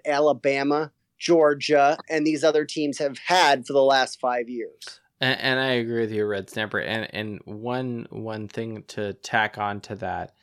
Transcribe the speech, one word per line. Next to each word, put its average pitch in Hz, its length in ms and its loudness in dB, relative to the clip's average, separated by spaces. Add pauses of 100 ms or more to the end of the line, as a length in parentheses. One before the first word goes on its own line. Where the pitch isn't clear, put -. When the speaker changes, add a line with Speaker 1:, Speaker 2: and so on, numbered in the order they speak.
Speaker 1:
Alabama, 143 840 2 (260)
Georgia, 147 800 4 (120)
and 156 160 0
these 156 200 0
other 151 180 4
teams 147 360 -4
have 139 180 -4
had 147 500 4
for 143 60 -6
the 139 100 6
last 135 380 2
five 123 260 -2
years. 117 540 -12 (180)
Speaker 2:
And, 131 220 0
and 131 180 0
I 131 140 0
agree 117 260 -2
with 110 140 -2
you, 107 120 0
Red 98 240 -4
Snapper. 107 300 -4
And, 104 340 -6
and 107 300 -8
one, 120 680 -6
one 110 380 -8
thing 113 400 -10
to 104 280 -6
tack - 420 -2
on 101 240 -4
to - 140 -12
that 90 480 -8